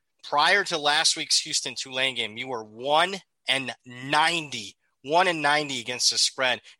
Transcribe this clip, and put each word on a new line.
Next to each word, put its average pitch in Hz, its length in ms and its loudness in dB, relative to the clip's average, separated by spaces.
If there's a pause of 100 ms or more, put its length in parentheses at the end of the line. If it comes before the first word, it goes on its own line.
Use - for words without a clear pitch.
(240)
prior 180 400 4
to 170 140 -2
last 147 380 2
week's 151 240 0
Houston 143 360 -4
Tulane 131 400 -2
game, 110 200 -6
you 127 120 -8
were 113 160 -8
one 147 560 0 (260)
and 131 260 -2 (120)
ninety, 135 920 -2 (260)
one 170 260 4
and 165 120 0
ninety 143 380 2
against 120 320 -2
the 117 80 0
spread 123 440 0 (180)